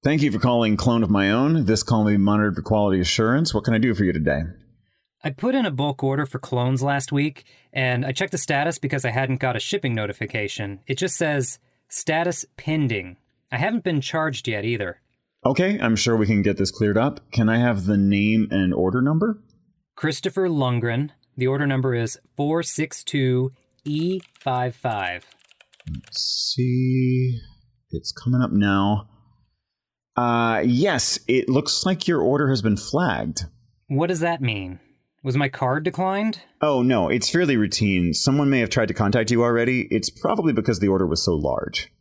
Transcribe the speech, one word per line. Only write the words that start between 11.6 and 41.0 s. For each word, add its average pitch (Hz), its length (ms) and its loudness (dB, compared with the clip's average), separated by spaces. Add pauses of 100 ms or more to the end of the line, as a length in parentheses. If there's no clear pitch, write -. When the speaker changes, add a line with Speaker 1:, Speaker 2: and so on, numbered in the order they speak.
Speaker 2:
"Status 165 580 -2 (120)
pending." 113 580 -2 (340)
I 123 100 -6
haven't 208 260 -2
been 147 160 0
charged 156 440 -4
yet 107 200 -4
either. 104 340 -4 (460)
Speaker 1:
Okay, 180 340 2
I'm 113 160 2
sure 113 220 2
we 107 100 4
can 104 140 4
get 98 160 2
this 98 120 0
cleared 104 280 0
up. - 340 -2
Can 113 160 2
I 113 120 4
have 113 260 2
the 101 100 4
name 101 560 4
and 92 220 2
order 95 280 0
number? 160 400 0 (540)
Speaker 2:
Christopher 180 540 -2
Lundgren. 127 640 0 (260)
The 127 100 0
order 139 180 0
number 131 300 0
is 117 240 -4 (160)
four 156 260 0
six - 440 -6
two 131 480 0 (320)
E 165 340 -2 (140)
five 127 420 -4
five. 95 500 -6 (640)
Speaker 1:
Let's - 640 -6
see. 127 840 0 (520)
It's - 200 -8
coming 127 300 -2
up 123 100 0
now. 101 560 2 (1080)
Uh, 117 480 0
yes, 127 540 2 (100)
it 123 220 2
looks - 380 0
like 185 200 -2
your 170 140 2
order 135 280 2
has 131 120 0
been 104 160 2
flagged. 104 680 -2 (420)
Speaker 2:
What 151 220 -2
does 180 100 -2
that 165 240 -2
mean? 95 360 -4 (440)
Was 131 120 -2
my 143 140 0
card 135 340 -4
declined? 190 600 -4 (180)
Speaker 1:
Oh, 143 220 2
no, 113 260 4
it's 113 220 0
fairly 165 260 2
routine. 95 560 2
Someone 139 340 2
may 135 120 2
have 113 100 0
tried 110 200 0
to - 40 -4
contact 110 380 0
you 120 100 2
already. 120 480 2
It's - 220 -2
probably - 420 -2
because 107 260 0
the 101 80 2
order 95 200 2